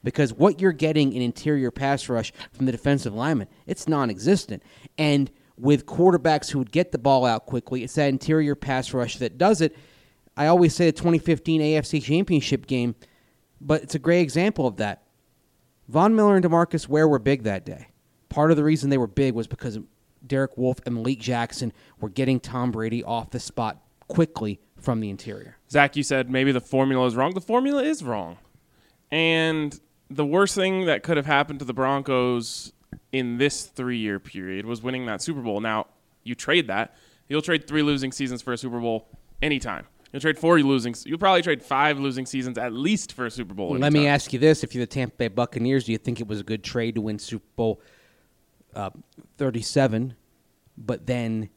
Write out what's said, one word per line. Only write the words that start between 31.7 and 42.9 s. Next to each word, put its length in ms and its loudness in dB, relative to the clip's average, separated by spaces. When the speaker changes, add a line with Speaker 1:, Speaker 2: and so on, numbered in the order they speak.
Speaker 2:
Broncos 1000 -2
in 260 -2
this 280 0
three-year 540 -4
period 460 -10
was 160 -8
winning 240 -6
that 160 -6
Super 200 -6
Bowl. 180 -2
Now, 280 -2
you 120 -8
trade 320 0
that. 280 -4
You'll 140 -2
trade 260 -2
three 140 0
losing 300 0
seasons 300 -6
for 120 -6
a 40 -4
Super 220 -8
Bowl 300 -4
anytime. 440 -4
You'll 80 -8
trade 180 0
four 220 6
losing 320 2
s-, 120 -14
you'll 140 -6
probably 220 4
trade 200 -2
five 380 0
losing 260 -4
seasons 320 -6
at 140 -4
least 400 -2